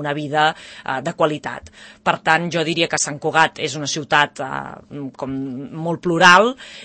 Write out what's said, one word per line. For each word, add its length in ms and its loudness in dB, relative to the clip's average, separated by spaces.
una 100 -4
vida, 360 0
eh, 160 -4
de 160 -6
qualitat. 560 -2
Per 160 0
tant, 320 0
jo 160 -2
diria 240 0
que 80 -2
Sant 240 -6
Cugat 400 0
és 160 -6
una 80 -6
ciutat, 560 0
eh, 220 -6
com 180 -6
molt 180 -4
plural 500 6